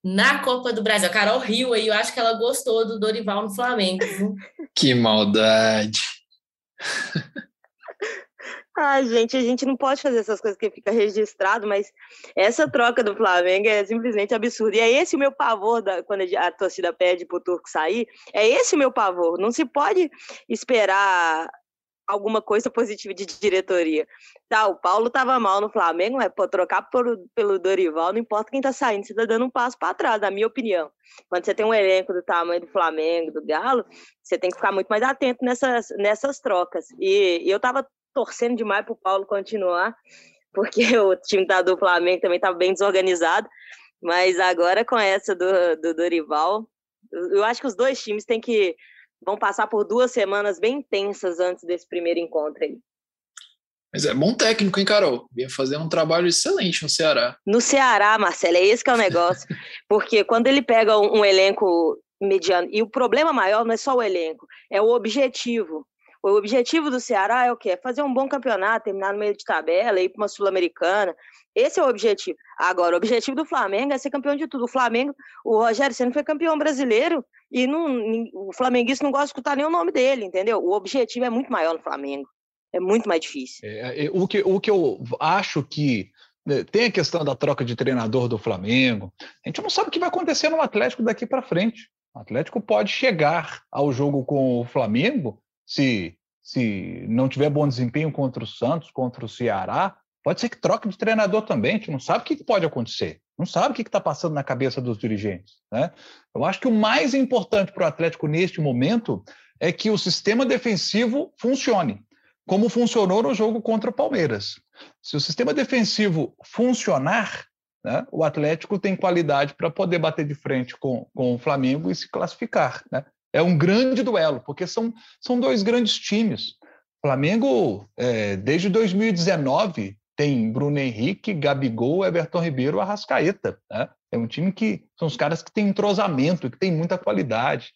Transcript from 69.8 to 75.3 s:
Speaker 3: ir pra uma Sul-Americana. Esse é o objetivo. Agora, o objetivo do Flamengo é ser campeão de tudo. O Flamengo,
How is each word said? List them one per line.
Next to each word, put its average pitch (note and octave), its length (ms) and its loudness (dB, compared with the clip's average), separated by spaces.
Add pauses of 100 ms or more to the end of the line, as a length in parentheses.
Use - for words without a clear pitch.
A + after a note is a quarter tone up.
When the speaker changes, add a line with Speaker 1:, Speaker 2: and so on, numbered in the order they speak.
Speaker 3:
ir F3+ 80 2
pra G#3+ 140 -6
uma G3+ 60 -2
Sul-Americana. F#3 840 0 (400)
Esse D4 260 2
é - 20 4
o C#4 60 4
objetivo. G3+ 500 0 (200)
Agora, F3 360 2
o - 20 2
objetivo A#3 400 0
do D#4 80 -2
Flamengo B3 480 -2
é C4 60 -2
ser C#4 100 -8
campeão C#4+ 280 -2
de D4+ 100 -4
tudo. A#3+ 180 -4
O A#3+ 40 -4
Flamengo, B3+ 460 0 (300)